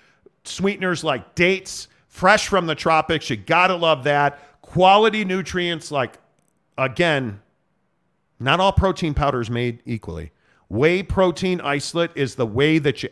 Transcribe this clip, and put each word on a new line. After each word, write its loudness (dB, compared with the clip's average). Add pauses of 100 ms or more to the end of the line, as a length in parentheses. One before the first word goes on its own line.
(440)
sweeteners -4
like -4
dates, -2 (200)
fresh 2
from 0
the -2
tropics. 0
You -4
gotta 0
love 2
that. -2
Quality 4
nutrients, -4
like, -4 (580)
again, -2 (1000)
not 0
all 2
protein 0
powder 0
is -6
made -4
equally. -10 (360)
Whey 0
protein 0
isolate -2
is -4
the 0
way 2
that -2
you -8